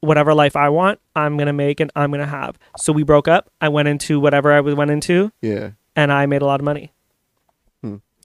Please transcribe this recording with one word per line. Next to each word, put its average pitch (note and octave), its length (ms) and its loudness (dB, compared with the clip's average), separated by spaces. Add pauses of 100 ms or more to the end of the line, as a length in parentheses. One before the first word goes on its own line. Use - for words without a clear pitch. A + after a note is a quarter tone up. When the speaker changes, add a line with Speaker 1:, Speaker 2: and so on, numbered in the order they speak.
Speaker 1:
whatever D3+ 340 2
life D3 220 2
I C#3+ 120 2
want, F3+ 300 0 (160)
I'm D3+ 220 -2
gonna D3 160 -2
make C#3+ 280 -2
and D3+ 160 -4
I'm C#3+ 140 -2
gonna C#3+ 160 -6
have." C#3+ 320 -10 (200)
So - 140 -2
we D3+ 100 0
broke D3 260 4
up. E3+ 220 2 (100)
I D#3 80 -2
went D3 200 0
into D3 320 -2
whatever C#3+ 320 4
I D3 60 4
w-, D3 180 0
went D3 160 0
into. F3 380 0 (120)
Speaker 2:
Yeah. G#2+ 280 -4 (260)
Speaker 1:
And D3 160 2
I C#3+ 140 2
made C#3+ 160 -2
a C#3 40 0
lot C#3 140 0
of C#3 40 -8
money. D3 280 -6 (920)
Speaker 2:
Hmm. G#2 140 -10 (280)